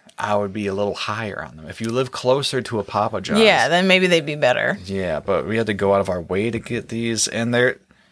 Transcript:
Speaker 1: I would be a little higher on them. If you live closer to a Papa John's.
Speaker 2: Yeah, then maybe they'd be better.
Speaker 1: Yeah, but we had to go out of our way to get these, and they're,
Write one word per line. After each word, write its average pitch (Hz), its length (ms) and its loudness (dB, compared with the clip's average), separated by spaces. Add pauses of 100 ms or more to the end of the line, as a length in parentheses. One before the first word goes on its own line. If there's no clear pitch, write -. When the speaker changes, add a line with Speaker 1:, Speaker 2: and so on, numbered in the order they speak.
(180)
Speaker 1:
I 104 180 -2
would 101 180 -2
be 104 140 -4
a 98 60 -2
little 101 220 -2
higher 107 480 -6
on 69 140 -16
them. 78 100 -16
If - 120 -14
you 113 100 -4
live 127 220 -2
closer 131 500 0
to 110 180 -4
a 101 40 -2
Papa 107 380 -2
John's. 208 200 2
Speaker 2:
Yeah, 160 260 6
then 180 200 2
maybe 185 200 4
they'd 165 180 2
be 151 100 -4
better. 127 480 2
Speaker 1:
Yeah, 90 360 -2
but 82 260 0
we 107 120 -2
had 113 100 0
to 107 60 -2
go 98 200 2
out 98 80 6
of 95 80 -2
our 90 120 -2
way 98 280 -2
to 113 100 -4
get 117 300 -8
these, 113 380 -2
and 117 260 -2
they're, 123 260 2 (320)